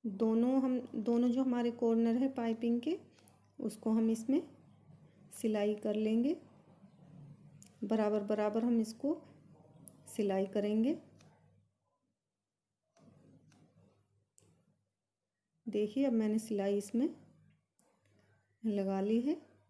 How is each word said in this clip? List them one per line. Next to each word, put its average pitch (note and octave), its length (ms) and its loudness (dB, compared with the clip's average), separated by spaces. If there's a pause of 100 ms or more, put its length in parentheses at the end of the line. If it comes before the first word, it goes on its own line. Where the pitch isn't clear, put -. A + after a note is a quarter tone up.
दोनों A#3 560 2
हम, B3+ 340 -2
दोनों A#3 340 2
जो B3+ 140 0
हमारे A#3+ 280 0
corner A3+ 440 2
है C4+ 140 0
piping A#3 520 -2
के, E4+ 180 -2 (600)
उसको - 320 -4
हम A3 180 2
इसमें C4 380 0 (960)
सिलाई G#3+ 340 0
कर G#3+ 200 -4
लेंगे। A3+ 420 2 (1500)
बराबर G#3 400 0
बराबर G#3+ 400 0
हम A#3 180 2
इसको C4+ 400 -4 (960)
सिलाई G3 300 0
करेंगे। A3 560 0 (4000)
देखिए, G#3+ 360 0
अब B3+ 80 2
मैंने G#3+ 260 2
सिलाई G3+ 380 0
इसमें A3+ 380 0 (1500)
लगा G3 360 0
ली A3 200 2
है। D4+ 200 -2 (280)